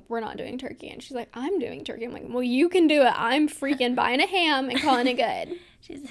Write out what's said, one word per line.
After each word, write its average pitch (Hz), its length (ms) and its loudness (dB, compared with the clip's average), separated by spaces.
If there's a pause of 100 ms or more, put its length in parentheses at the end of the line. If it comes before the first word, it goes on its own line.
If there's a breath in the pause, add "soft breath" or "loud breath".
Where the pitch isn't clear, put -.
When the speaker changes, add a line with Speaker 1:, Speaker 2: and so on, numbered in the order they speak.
Speaker 1:
we're 233 120 -4
not - 160 -8
doing - 200 -10
turkey." 262 320 -12
And - 140 -16
she's 277 120 -16
like, 240 200 -8
"I'm 330 240 -4
doing 247 260 -8
turkey." - 200 -10
I'm 240 80 -10
like, - 140 -14
"Well, 247 160 -4
you 254 260 2
can 349 200 4
do 294 140 6
it. 240 120 6
I'm 285 340 2
freaking 262 460 -2
buying 247 260 2
a 381 60 4
ham 311 440 0
and 269 100 -2
calling 262 260 4
it 247 100 0
good." 233 420 -2 (120)
Speaker 2:
<laughs> - 100 -20
She's - 300 -16